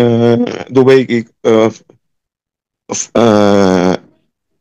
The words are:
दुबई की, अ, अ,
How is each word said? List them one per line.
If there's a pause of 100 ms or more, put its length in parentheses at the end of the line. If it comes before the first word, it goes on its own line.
(720)
दुबई
की, (240)
अ, (1500)
अ, (1300)